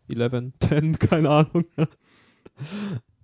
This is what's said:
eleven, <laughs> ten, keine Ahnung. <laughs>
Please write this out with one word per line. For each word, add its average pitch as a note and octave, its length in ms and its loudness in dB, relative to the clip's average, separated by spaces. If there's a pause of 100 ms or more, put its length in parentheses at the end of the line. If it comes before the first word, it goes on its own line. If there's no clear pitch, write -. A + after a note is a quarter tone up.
eleven, B2 480 -4
<laughs> - 40 -20
ten, D3+ 380 0
keine D#3 320 2
Ahnung. D#3 360 2 (100)
<laughs> D#3 120 0 (1400)